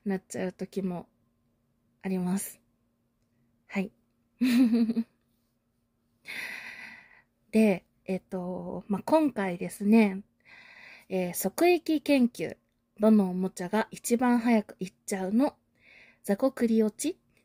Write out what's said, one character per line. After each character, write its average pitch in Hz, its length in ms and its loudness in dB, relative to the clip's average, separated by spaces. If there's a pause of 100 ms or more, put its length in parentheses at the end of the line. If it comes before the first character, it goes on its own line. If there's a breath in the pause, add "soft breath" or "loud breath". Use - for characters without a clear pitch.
な 196 120 -2
っ 190 100 -8
ち - 120 -10
ゃ 185 80 -4
う 180 40 -8
時 - 300 -8
も 180 260 -6 (920)
あ - 80 -8
り 185 100 -2
ま 180 180 -2
す。 - 220 -10 (1080)
は - 120 -6
い。 185 120 -6 (480)
<laughs> 233 680 2 (2500 loud breath)
で、 214 340 4 (200)
え 190 120 -4
っ - 120 -8
と、 180 580 -8
ま 202 120 -2
あ、 - 40 -14
今 311 280 2
回 190 260 -4
で 180 120 -8
す - 160 -8
ね、 208 360 4 (880 loud breath)
え 185 220 -4
ー、 - 20 -10
側 - 360 0
域 320 320 0
研 269 260 4
究、 - 300 -8 (420)
ど 214 120 4
の 202 180 4
お 180 40 -6
も 185 160 -4
ち - 140 -12
ゃ 180 60 -6
が 220 220 -2
一 - 260 -4
番 240 220 2
早 226 240 2
く - 160 -20
行 185 120 -10
っ - 40 -20 (100)
ち - 100 -4
ゃ 190 120 -4
う 196 60 -6
の？ 254 220 2 (680 soft breath)
雑 202 160 0
魚 269 120 0
ク 240 160 0
リ 220 160 4
オ 214 80 0
チ、 - 260 -6 (260)